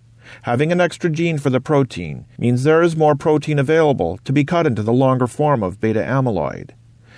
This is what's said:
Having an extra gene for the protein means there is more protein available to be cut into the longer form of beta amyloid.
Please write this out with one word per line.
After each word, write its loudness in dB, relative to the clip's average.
Having -2
an 2
extra -2
gene -2
for -2
the 0
protein -2
means 0
there 4
is 2
more 4
protein 0
available 0
to -4
be 2
cut 0
into -2
the 0
longer 2
form -2
of -6
beta 0
amyloid. -4